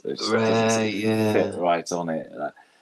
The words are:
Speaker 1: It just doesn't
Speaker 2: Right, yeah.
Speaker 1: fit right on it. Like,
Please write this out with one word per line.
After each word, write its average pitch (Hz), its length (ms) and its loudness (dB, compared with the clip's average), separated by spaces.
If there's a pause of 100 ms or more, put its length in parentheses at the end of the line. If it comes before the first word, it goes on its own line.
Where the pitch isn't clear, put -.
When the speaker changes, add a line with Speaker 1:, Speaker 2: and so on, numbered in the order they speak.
Speaker 1:
It - 140 -4
just 104 120 -4
doesn't 113 500 2
Speaker 2:
Right, 107 120 0
yeah. 107 400 2
Speaker 1:
fit 95 220 2
right 85 360 0
on 85 180 -2
it. - 220 -6
Like, - 220 -8 (280)